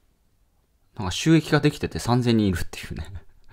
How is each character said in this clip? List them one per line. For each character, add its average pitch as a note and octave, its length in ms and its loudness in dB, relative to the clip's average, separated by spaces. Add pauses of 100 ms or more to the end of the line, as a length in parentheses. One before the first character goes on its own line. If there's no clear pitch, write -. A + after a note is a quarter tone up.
(960)
な A2 80 -10
ん - 40 -4
か F#2 40 -4
収 D#3+ 240 2
益 D#3 140 2
が D3+ 100 4
で D3 120 2
き - 80 -8
て - 100 -4
て - 100 -8
三 B2 240 0
千 A#2 140 4
人 G#2+ 100 4
い F#2+ 40 2
る F2 80 0
っ - 100 -2
て - 100 -14
い - 120 -12
う - 40 -10
ね。 E2 160 -10 (420)